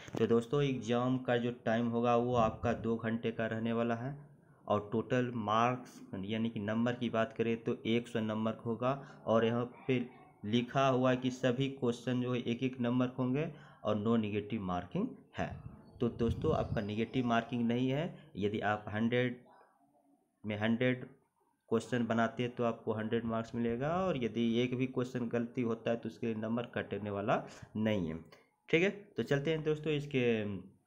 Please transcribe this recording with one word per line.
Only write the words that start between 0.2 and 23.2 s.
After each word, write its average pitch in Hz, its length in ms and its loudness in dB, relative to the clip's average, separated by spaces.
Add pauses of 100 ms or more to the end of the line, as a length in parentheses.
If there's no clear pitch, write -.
दोस्तों 117 360 2
एग्जाम 123 540 0
का 127 200 2
जो 120 140 0
टाइम 120 360 0
होगा 117 280 2
वो 123 200 2
आपका 113 380 2
दो 113 220 -2
घंटे 113 360 -2
का 113 160 -2
रहने 113 260 -2
वाला 117 220 0
है 131 220 -6 (500)
और 104 240 2
टोटल 120 440 0
मार्क्स 117 680 0 (140)
यानी 110 340 -2
कि 113 100 -6
नंबर 113 340 0
की 120 160 -2
बात 113 280 0
करें 113 260 0
तो - 220 -4
एक 117 220 2
सौ 117 120 -4
नंबर 110 340 -2
होगा 123 720 -4
और 113 200 6
यहाँ 120 420 -2
पे 123 180 2 (400)
लिखा 123 420 2
हुआ 127 240 4
है 127 60 2
कि 127 140 -2
सभी 131 380 0
क्वेश्चन 123 520 0
जो 123 120 -2
है 120 80 -2
एक 120 220 -2
एक 127 160 -2
नंबर 123 280 2
के 127 160 -4
होंगे 135 480 -2 (120)
और 104 200 2
no 113 220 4
negative 101 440 -2
marking 92 380 -2 (300)
है। - 220 -2 (400)
तो 117 100 2
दोस्तों 117 460 0
आपका - 260 -2
नेगेटिव 110 440 -2
मार्किंग 117 420 2
नहीं 123 220 2
है, 147 460 -4
यदि 101 240 0
आप 104 280 2
हंड्रेड 120 560 2 (1000)
में 107 120 -4
हंड्रेड 123 480 2 (640)
क्वेश्चन 113 360 0
बनाते 113 380 2
हैं 120 120 -4
तो 120 80 -2
आपको 117 300 0
हंड्रेड 110 300 0